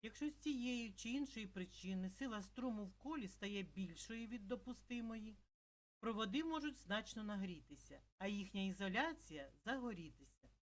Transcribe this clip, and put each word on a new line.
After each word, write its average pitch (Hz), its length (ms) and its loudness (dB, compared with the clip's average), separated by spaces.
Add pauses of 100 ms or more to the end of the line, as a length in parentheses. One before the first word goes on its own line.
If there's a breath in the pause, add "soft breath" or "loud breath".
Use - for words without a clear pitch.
Якщо 294 280 0
з 294 60 -6
цієї 247 560 2
чи 226 180 -4
іншої 254 380 0
причини 185 600 0
сила 220 320 -2
струму 214 440 0
в 185 80 -8
колі 277 340 -2
стає 202 360 0
більшою 190 640 -4
від 214 200 -4
допустимої, 226 880 -4 (640)
проводи 220 440 4
можуть 302 340 2
значно 214 460 0
нагрітися, 180 760 -2 (160)
а 196 100 0
їхня 202 340 2
ізоляція 190 880 2 (140)
загорітися. 208 840 -4 (140)